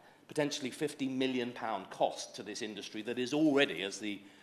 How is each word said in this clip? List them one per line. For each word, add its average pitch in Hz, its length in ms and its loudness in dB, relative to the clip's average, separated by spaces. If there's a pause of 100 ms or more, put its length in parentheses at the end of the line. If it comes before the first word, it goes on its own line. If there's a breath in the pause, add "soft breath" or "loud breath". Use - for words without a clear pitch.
(280 loud breath)
Potentially 143 440 -2
fifty 143 360 -4
million 131 440 0
pound 110 380 -4
cost - 460 -2
to 117 80 -8
this 98 180 -8
industry 107 400 -6
that 117 180 -4
is 123 140 0
already, 139 500 6
as 98 160 -4
the, 104 200 -4 (240 loud breath)